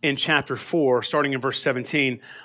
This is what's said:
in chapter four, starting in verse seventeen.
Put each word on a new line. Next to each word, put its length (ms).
in 140
chapter 400
four, 480
starting 300
in 80
verse 200
seventeen. 600